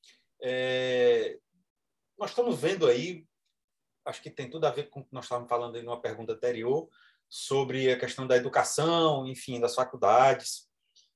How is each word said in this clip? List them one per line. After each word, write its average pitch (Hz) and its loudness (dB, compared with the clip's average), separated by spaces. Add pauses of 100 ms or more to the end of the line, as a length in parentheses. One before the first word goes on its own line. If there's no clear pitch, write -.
(400)
É, 127 4 (800)
nós 202 -6
estamos 240 0
vendo 165 2
aí, 151 2 (800)
acho - -10
que 147 -14
tem 131 -12
tudo 160 -2
a 139 4
ver 143 -6
com - -16
o 131 -18
que - -20
nós 127 -12
estávamos 120 -6
falando 120 -2
aí 120 -10
numa 117 -10
pergunta 113 -8
anterior, 123 -2 (400)
sobre 131 -2
a 123 0
questão 127 -8
da 127 4
educação, 151 0
enfim, 127 -10
das 120 0
faculdades. 127 2 (480)